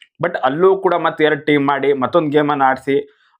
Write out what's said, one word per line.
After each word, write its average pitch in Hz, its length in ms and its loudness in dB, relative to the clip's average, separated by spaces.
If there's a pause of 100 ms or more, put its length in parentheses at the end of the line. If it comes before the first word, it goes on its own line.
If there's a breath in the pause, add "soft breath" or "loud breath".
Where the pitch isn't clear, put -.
(240 soft breath)
But - 140 -4
ಅಲ್ಲೂ 175 400 2
ಕೂಡ 185 180 -2
ಮತ್ತೆ 160 280 -2
ಎರಡು 151 220 0
ಟೀಮ್ 143 220 2
ಮಾಡಿ, 139 260 0
ಮತ್ತೊಂದು 139 360 0
ಗೇಮನ್ನ 147 320 0
ಆಡ್ಸಿ, 139 580 -2 (200 soft breath)